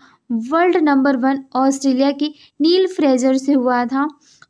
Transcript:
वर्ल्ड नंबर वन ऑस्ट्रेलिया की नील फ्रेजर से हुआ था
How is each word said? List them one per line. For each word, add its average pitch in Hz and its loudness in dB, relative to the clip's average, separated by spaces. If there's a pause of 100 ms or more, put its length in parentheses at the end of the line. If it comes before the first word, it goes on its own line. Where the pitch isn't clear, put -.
(300)
वर्ल्ड 320 0
नंबर 277 2
वन 269 -2 (120)
ऑस्ट्रेलिया 269 0
की 294 -6 (260)
नील 359 2
फ्रेजर 262 0
से 277 -2
हुआ 247 0
था 269 -2 (420)